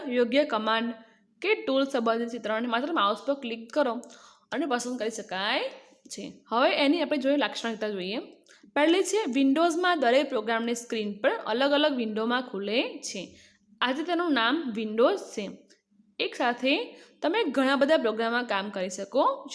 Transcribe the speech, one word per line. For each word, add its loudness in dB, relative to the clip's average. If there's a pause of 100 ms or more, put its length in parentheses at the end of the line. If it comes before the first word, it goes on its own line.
યોગ્ય 2
કમાન્ડ -2 (480)
કે 2
ટૂલ 0
સંબંધિત 0
ચિત્રને -4
માત્ર -2
માઉસ 2
પર 0
ક્લિક -10
કરો 2 (600)
અને -4
પસંદ -4
કરી -4
શકાય -4 (360)
છે. -16
હવે 4
એની 2
આપણે 0
જોઈએ 2
લાક્ષણિકતા -2
જોઈએ. -4 (560)
પહેલી 4
છે, 0
Windows-માં 4
દરેક 4
પ્રોગ્રામની 0
સ્ક્રીન -4
પર 2
અલગ 0
અલગ 4
વિન્ડોમાં -2
ખુલે -4
છે, -12 (420)
આથી 0
તેનું 0
નામ 2
Windows 2
છે. -8 (680)
એક -4
સાથે -2 (260)
તમે 2
ઘણા 2
બધા 4
પ્રોગ્રામમાં 0
કામ -4
કરી -4
શકો 0